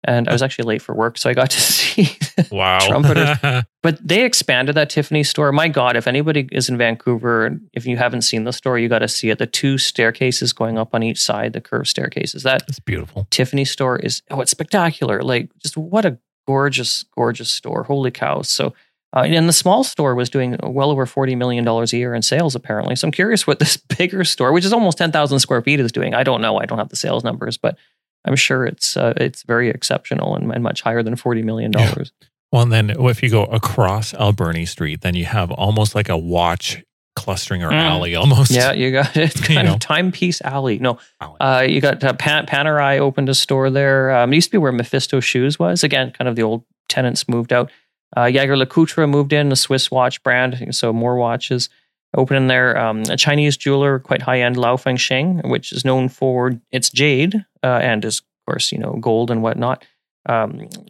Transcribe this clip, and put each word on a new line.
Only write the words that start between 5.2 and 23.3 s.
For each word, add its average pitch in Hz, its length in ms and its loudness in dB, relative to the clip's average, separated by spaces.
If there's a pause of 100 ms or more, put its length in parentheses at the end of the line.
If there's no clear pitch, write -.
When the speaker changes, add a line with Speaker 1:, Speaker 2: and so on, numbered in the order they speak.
Speaker 1:
store. 143 300 2
My 160 160 2
God, 123 260 2
if 117 120 0
anybody 147 440 0
is 131 160 -2
in 123 100 -2
Vancouver, 117 800 0 (140)
if 120 140 -8
you 123 100 -2
haven't 120 280 -2
seen 110 200 -2
the 117 80 -4
store, 127 260 -2
you 117 120 0
gotta 113 180 2
see - 220 -2
it. 107 100 0
The 120 80 0
two 135 300 0
staircases 123 760 0
going 113 260 -4
up 110 160 -4
on 113 100 0
each 113 180 -4
side, 113 320 -2
the 113 80 -8
curved - 260 -4
staircases. - 560 -6
That 131 240 0
Speaker 2:
That's 135 140 -10
beautiful. 85 500 -6
Speaker 1:
Tiffany 135 320 0
store 131 340 -2
is, - 320 -6
oh, 139 120 -6
it's 123 100 -2
spectacular. 165 720 0
Like, 123 260 -2 (100)
just - 180 -8
what 175 280 -2
a 127 120 0 (280)
gorgeous, 135 580 -2 (120)
gorgeous 120 340 -2
store. - 340 -6
Holy 135 280 -2
cow. - 300 -4
So, - 320 -2 (420)
uh, 131 60 4
and 165 260 4
the 165 60 2
small 220 320 2
store 135 300 -2
was 123 140 -2
doing 127 340 -2
well 139 280 0
over 135 140 0
forty 131 300 -2
million 120 280 -2
dollars 117 300 0
a 117 40 -2
year 123 160 -2
in 113 80 -2
sales, 139 340 0
apparently. 113 420 -4
So - 100 -2
I'm 151 60 -2
curious 202 340 2